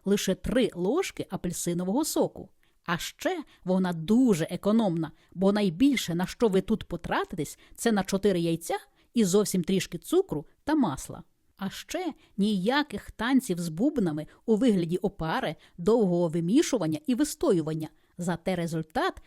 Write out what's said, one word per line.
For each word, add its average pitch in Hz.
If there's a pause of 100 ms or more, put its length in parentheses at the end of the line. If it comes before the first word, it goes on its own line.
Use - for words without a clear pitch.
лише 190
три 226
ложки 220
апельсинового 180
соку. - (360)
А 180
ще - (200)
вона 185
дуже 175
економна, 180 (220)
бо 190
найбільше, 208
на 175
що -
ви 196
тут 220
потратитесь, 185 (160)
це -
на 196
чотири 190
яйця 170 (380)
і 226
зовсім 190
трішки 180
цукру 226 (180)
та 302
масла. 196 (340)
А 190
ще 330 (240)
ніяких 214
танців 233
з 170
бубнами 170 (180)
у 226
вигляді 190
опари, 175 (220)
довгого 175
вимішування 170
і 247
вистоювання. 170 (280)
Зате 175
результат 170